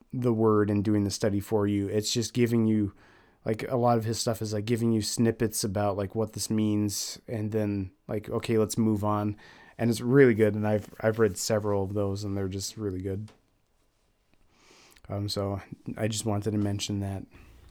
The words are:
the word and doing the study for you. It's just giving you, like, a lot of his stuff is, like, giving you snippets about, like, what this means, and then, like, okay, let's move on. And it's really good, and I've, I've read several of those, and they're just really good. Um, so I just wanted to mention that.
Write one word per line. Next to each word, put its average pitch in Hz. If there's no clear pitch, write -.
the 123
word 107
and 101
doing 104
the 98
study 101
for 104
you. 101
It's 104
just 117
giving 117
you, 107
like, 113
a 131
lot 120
of 107
his 110
stuff 113
is, 107
like, 107
giving 117
you 107
snippets 113
about, 104
like, 101
what 110
this -
means, 104
and 107
then, 101
like, 107
okay, 117
let's 107
move 110
on. 104
And 117
it's 113
really 123
good, 107
and 107
I've, 107
I've 110
read 107
several 104
of 98
those, 101
and 101
they're 98
just 95
really 98
good. 98
Um, 101
so 98
I 110
just 110
wanted 104
to 104
mention 101
that. 98